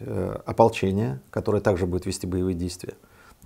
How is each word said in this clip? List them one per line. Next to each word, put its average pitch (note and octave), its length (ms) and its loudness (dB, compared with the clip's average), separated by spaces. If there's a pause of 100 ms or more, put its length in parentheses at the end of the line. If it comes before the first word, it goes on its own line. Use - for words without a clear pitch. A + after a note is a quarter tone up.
э, G2 440 -4
ополчение, A2+ 760 2 (100)
которое G#2 300 0
также F#2+ 260 2
будет F2 180 -2
вести F#2 220 -4
боевые F#2 300 0
действия. - 380 -6 (520)